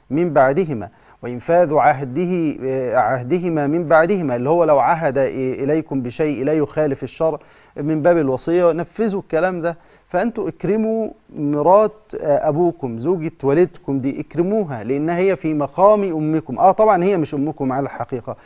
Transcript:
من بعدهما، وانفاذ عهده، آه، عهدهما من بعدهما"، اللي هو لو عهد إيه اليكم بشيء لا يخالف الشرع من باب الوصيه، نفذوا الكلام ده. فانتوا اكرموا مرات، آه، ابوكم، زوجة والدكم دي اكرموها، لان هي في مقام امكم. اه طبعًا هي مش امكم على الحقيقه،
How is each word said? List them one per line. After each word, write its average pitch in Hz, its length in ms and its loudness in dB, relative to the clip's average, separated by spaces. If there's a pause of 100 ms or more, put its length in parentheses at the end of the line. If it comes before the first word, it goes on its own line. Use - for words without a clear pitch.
من 160 240 0
بعدهما، 139 560 0 (340)
وانفاذ 147 520 0
عهده، 147 800 0 (100)
آه، 131 320 -2
عهدهما 139 680 0
من 160 200 -2
بعدهما"، 160 480 2
اللي 123 140 -2
هو 170 140 4
لو 151 160 4
عهد 147 380 0
إيه 131 460 -2
اليكم 143 380 -2
بشيء 131 440 -4
لا 151 80 0
يخالف 151 500 -2
الشرع 151 360 -4 (380)
من 156 240 -2
باب 170 160 4
الوصيه، 165 540 2
نفذوا 190 500 -4
الكلام 175 400 -2
ده. 165 160 -4 (300)
فانتوا 196 420 -4
اكرموا 220 600 -2 (260)
مرات، 156 840 2
آه، 151 280 0
ابوكم، 151 480 -2
زوجة 160 340 -4 (120)
والدكم 139 560 0
دي 131 220 -4
اكرموها، 170 640 -4
لان 143 260 -2
هي 180 260 0
في 156 180 -4
مقام 190 500 2
امكم. 156 560 -4
اه 185 120 6
طبعًا 202 320 4
هي 196 140 2
مش 151 180 -2
امكم 139 360 -4
على 135 120 -2
الحقيقه، 123 520 -8 (100)